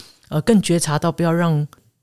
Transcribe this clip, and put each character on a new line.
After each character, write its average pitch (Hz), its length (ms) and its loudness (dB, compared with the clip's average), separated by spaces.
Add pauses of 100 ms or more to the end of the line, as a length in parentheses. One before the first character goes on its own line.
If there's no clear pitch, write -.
(300)
呃， 151 100 -2
更 214 200 4
觉 170 200 0
察 151 180 -2
到 170 140 -2
不 170 100 -4
要 170 80 0
让 165 340 0 (380)